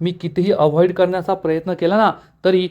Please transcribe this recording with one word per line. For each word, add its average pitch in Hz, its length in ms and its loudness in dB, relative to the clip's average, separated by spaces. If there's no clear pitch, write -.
मी 175 100 -2
कितीही 175 400 -2
अव्हॉइड 160 420 2
करण्याचा 180 400 0
प्रयत्न 165 400 -2
केला 170 240 0
ना, 214 140 2
तरी 185 260 2